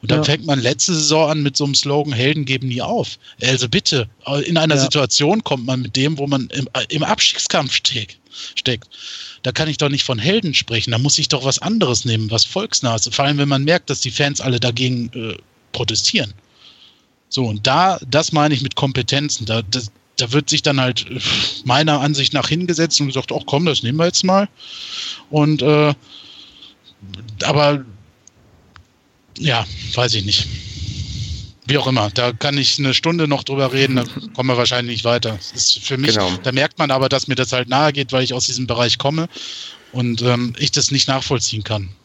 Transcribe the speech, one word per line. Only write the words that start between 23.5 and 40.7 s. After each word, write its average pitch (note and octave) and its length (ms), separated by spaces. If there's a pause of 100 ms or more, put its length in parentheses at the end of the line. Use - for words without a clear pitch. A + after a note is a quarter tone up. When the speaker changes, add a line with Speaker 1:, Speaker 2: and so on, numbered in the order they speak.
Speaker 1:
das D3 160
nehmen B2 160
wir E3 80
jetzt - 200
mal.“ G3 240 (840)
Und, D3+ 320
äh, D3+ 300 (1500)
aber, C#3+ 400 (1500)
ja, A#2 280 (280)
weiß A#2+ 220
ich G2+ 100
nicht. - 220 (1200)
Wie C#3+ 100
auch C3 100
immer, A#2 240
da B2 200
kann C#3+ 260
ich C3+ 200
eine C3+ 160
Stunde E3 340
noch C#3 160
drüber C3+ 300
reden, C3 220
da B2 80 (320)
kommen B2+ 140
wir B2 80
wahrscheinlich A#2+ 400
nicht A2+ 80
weiter. A#2 260 (200)
Das - 0
ist - 280
für - 180
mich, C3 160
Speaker 3:
Genau. G2 160 (140)
Speaker 1:
da C3 80
merkt C3+ 260
man D3+ 140
aber, C3 180
dass C3 180
mir C3 80
das B2 160
halt B2 180
nahe D3 220
geht, C3+ 220
weil C3 100
ich B2 100
aus B2 120
diesem B2 220
Bereich A#2 320
komme D#3+ 280 (640)
und, A#2+ 300
ähm, A#2+ 380
ich D3 120